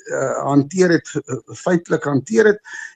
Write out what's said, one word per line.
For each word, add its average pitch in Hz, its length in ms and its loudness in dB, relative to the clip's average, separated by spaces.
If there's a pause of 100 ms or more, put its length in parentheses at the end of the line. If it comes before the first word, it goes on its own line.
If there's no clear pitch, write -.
(100)
uh, 135 320 -4
hanteer 143 540 2
het, - 140 -4 (100)
uh, 127 180 -8 (160)
feitelik 170 540 -2
hanteer 214 420 2
het, 208 100 0 (340)